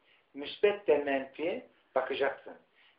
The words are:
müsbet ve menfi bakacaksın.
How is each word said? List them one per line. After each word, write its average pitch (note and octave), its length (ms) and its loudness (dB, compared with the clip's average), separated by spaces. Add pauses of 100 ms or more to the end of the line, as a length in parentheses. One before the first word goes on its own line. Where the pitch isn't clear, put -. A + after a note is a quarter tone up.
(340)
müsbet G3+ 540 0
ve D3 100 6
menfi C#3+ 680 -4 (280)
bakacaksın. C3 640 -2 (420)